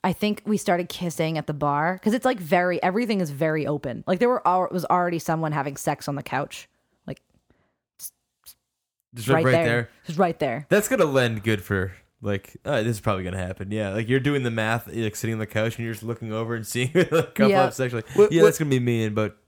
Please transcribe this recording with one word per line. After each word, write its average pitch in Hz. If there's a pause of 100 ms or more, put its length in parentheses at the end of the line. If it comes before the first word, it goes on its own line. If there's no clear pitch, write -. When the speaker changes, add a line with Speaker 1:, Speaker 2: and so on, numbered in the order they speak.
Speaker 1:
I 185
think 208
we 214
started 175
kissing 160
at 151
the 151
bar 147
'cause 214
it's, 254
like, 254
very, 175
everything 196
is 151
very 156
open. 139
Like, 180
there 240
were 247
al-, 180
was 175
already 175
someone 160
having 139
sex -
on 143
the 139
couch, - (400)
like, - (1900)
Speaker 2:
Just 113
right, 139
Speaker 1:
right 165
Speaker 2:
right 170
Speaker 1:
there. 165
Speaker 2:
there. 117 (160)
Speaker 1:
Just 160
right 175
there. 139
Speaker 2:
That's 208
gonna 185
lend 120
good 107
for, 95 (280)
like, 101
"Oh, 143
this 117
is -
probably 95
gonna 92
happen." 95
Yeah, 107
like, 107
you're 131
doing 139
the 120
math, 113
you're, 113
like, 107
sitting 113
on 110
the 110
couch 110
and 117
you're 113
just 104
looking 113
over 113
and 113
seeing 123
<laughs> -
a 165
couple 214
Speaker 1:
Yeah. 190
Speaker 2:
up -
sexually. 120 (100)
Speaker 3:
What, 208
Speaker 2:
Yeah, 165
Speaker 3:
what 165
Speaker 2:
that's 160
gonna 151
be 131
me 120
in 107
about 107 (120)